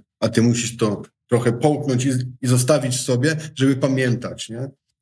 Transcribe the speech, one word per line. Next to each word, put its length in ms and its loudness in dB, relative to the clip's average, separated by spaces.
a 100 0
ty 120 2
musisz 360 2
to 240 -2
trochę 240 2
połknąć 520 0
i, 40 2
i 60 -4
zostawić 520 2
sobie, 380 0
żeby 200 2
pamiętać, 760 -2
nie? 200 -10